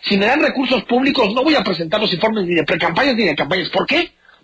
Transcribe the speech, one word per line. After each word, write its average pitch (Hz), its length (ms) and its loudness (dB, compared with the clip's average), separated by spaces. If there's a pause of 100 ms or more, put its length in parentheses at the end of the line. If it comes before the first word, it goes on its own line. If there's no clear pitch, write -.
Si 202 160 0
me 196 100 2
dan 277 120 2
recursos 262 440 0
públicos, 247 500 0
no 254 100 0
voy 311 120 4
a 220 80 0
presentar 170 360 -2
los 208 140 -2
informes 214 320 0
ni 175 80 -2
de 160 100 2
precampañas 185 520 0
ni 226 100 0
de 151 100 0
campañas. 156 340 -2
¿Por 185 180 -2
qué? 330 240 0 (320)